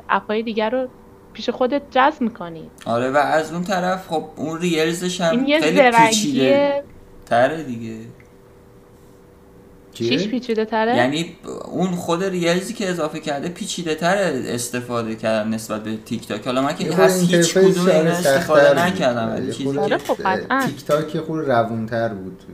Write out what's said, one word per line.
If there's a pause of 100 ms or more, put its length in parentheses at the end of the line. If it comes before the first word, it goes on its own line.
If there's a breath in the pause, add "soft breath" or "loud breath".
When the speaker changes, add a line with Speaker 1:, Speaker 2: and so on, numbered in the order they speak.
Speaker 1:
اپ‌های
دیگر
رو (460)
پیش
خودت (100)
جذب
می‌کنی. (160)
Speaker 2:
آره،
و
از
اون
طرف
خب
اون
ریلزش
هم
Speaker 1:
این
یه
Speaker 2:
خیلی
Speaker 1:
زرنگی
Speaker 2:
پیچیده (420)
تره
دیگه. (2000)
Speaker 3:
چیه؟
Speaker 1:
چیش
پیچیده
تره؟
Speaker 2:
یعنی (360)
اون
خود
ریلزی
که
اضافه
کرده
پیچیده
تره (100)
استفاده
کردن
نسبت
به
تیک
تاک.
حالا
من
که
Speaker 3:
یه
Speaker 2:
از
Speaker 3:
خورده
Speaker 2:
هیچ
Speaker 3:
اینترفیس
Speaker 2:
کدوم
اینا
Speaker 3:
آره
Speaker 2:
استفاده
Speaker 3:
سخت‌تر
بود.
Speaker 2:
نکردم،
ولی
Speaker 3:
یه
Speaker 2:
چیزی
Speaker 3:
خورده
Speaker 1:
آره،
Speaker 2:
که
Speaker 1:
خب،
قطعاً.
Speaker 3:
تیک
تاک
یه
خورده
روون‌تر
بود، (100)